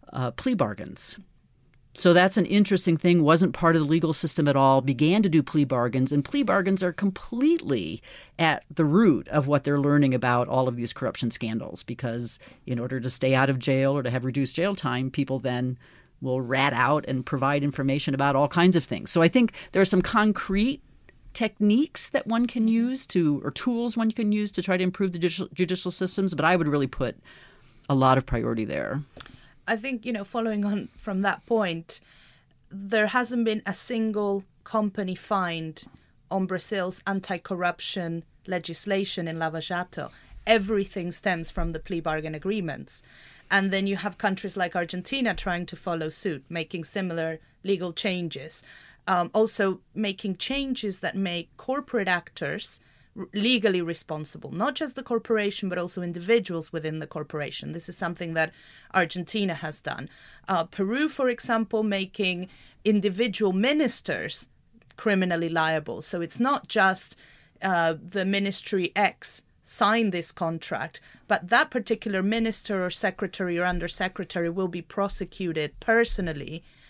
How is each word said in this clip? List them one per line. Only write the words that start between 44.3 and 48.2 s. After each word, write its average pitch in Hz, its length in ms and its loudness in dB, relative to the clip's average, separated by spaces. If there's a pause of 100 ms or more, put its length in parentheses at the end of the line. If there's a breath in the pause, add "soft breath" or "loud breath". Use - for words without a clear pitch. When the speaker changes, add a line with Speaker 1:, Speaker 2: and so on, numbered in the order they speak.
Speaker 2:
like 180 180 -2
Argentina 185 580 -2
trying 175 340 -4
to 170 100 -12
follow 165 320 -4
suit, 156 400 -6
making 165 340 -6
similar 165 560 -4 (240)
legal 180 300 -2
changes. 170 680 -4 (440 soft breath)